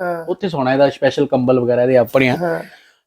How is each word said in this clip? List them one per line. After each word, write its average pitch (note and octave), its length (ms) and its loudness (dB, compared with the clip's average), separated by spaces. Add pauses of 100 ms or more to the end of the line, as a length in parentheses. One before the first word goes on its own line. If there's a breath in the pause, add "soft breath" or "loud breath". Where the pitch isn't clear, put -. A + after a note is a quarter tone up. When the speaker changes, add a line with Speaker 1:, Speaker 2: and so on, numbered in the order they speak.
Speaker 1:
ਹਾਂ। E3+ 220 -6
Speaker 2:
ਉੱਥੇ F3+ 240 -6
ਸੌਣਾ, C3+ 240 -2
ਇਹਦਾ C#3 180 4
ਸਪੈਸ਼ਲ C#3 360 -2
ਕੰਬਲ B2+ 340 0
ਵਗੈਰਾ A#2+ 220 0
ਇਹਦੇ B2+ 140 2
ਆਪਣੇ B2+ 320 2
ਆ। C3 80 0
Speaker 1:
ਹਾਂ। E3+ 280 -4 (420 soft breath)